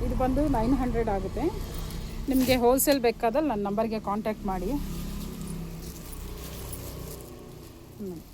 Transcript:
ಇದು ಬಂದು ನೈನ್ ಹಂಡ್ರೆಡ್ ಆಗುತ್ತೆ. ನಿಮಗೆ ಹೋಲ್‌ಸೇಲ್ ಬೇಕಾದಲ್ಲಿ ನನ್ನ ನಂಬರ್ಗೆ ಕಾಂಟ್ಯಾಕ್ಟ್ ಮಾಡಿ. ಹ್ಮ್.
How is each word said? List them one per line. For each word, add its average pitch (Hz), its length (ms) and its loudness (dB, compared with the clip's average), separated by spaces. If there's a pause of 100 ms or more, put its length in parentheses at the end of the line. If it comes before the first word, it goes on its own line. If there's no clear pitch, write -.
ಇದು 247 160 0
ಬಂದು 262 200 4 (140)
ನೈನ್ 233 260 4
ಹಂಡ್ರೆಡ್ 233 340 2
ಆಗುತ್ತೆ. 196 280 -2 (840)
ನಿಮಗೆ 254 340 6
ಹೋಲ್‌ಸೇಲ್ 269 440 6
ಬೇಕಾದಲ್ಲಿ 240 440 2
ನನ್ನ 208 160 0
ನಂಬರ್ಗೆ 220 320 0 (100)
ಕಾಂಟ್ಯಾಕ್ಟ್ 214 420 -2
ಮಾಡಿ. 185 180 -2 (3250)
ಹ್ಮ್. 185 200 -6 (160)